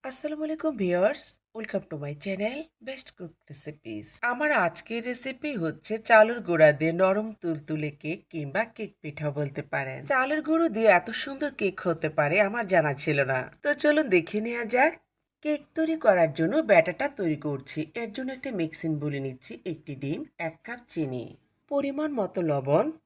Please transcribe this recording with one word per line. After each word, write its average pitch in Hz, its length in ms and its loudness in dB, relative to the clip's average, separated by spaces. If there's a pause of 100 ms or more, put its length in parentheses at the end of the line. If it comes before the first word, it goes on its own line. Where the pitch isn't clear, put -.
আসসালামু 302 420 -2
আলাইকুম 311 300 -2
ভিউয়ার্স, 196 480 2 (300)
welcome 214 360 -6
to 160 120 -8
my 143 100 -8 (100)
channel 208 360 -4 (280)
Best 262 280 -10
Cook 170 200 -14 (160)
Recipes। 113 580 -8 (220)
আমার 294 200 -2 (160)
আজকের 226 420 -6
রেসিপি 262 420 -6 (120)
হচ্ছে - 300 -6 (160)
চালের 226 300 8 (100)
গুঁড়া 156 300 8
দিয়ে 165 220 2
নরম 196 280 4 (120)
তুলতুলে 151 500 -4 (120)
কেক 165 180 -6 (100)
কিংবা 156 320 -4 (120)
কেক 202 160 -8 (100)
পিঠা 151 280 -6 (100)
বলতে 147 240 -4 (100)
পারেন। 135 280 -6 (120)
চালের 277 360 0
গুঁড়ো 330 180 4 (100)
দিয়ে 220 120 6 (100)
এত - 100 0 (140)
সুন্দর 277 280 -6 (100)
কেক 190 160 -2 (100)
হতে 165 220 0 (100)
পারে 147 180 2 (120)
আমার 226 180 -4
জানা 160 260 4 (100)
ছিল 147 160 0 (140)
না। 127 80 0 (220)
তো 294 60 0 (140)
চলুন 302 320 4
দেখে 175 260 2
নেওয়া 233 240 -4 (100)
যাক। 285 180 4 (520)
কেক 294 160 0 (140)
তৈরি 320 300 0
করার 180 340 6
জন্য 170 160 0 (160)
ব্যাটারটা 180 360 4 (100)
তৈরি 160 300 -2
করছি। 143 340 -6 (200)
এর 226 120 -8
জন্য 254 200 -6
একটা 254 180 -8 (100)
মিক্সিং 160 300 -2 (120)
বলে 143 240 -4
নিচ্ছি, 127 260 -10 (200)
একটি - 200 -12 (100)
ডিম, 156 180 -4 (280)
এক 160 140 -10
কাপ 247 180 -12 (120)
চিনি, 127 320 -4 (460)
পরিমাণ 285 380 -2 (120)
মতো 185 200 -2 (100)
লবণ 143 360 2 (200)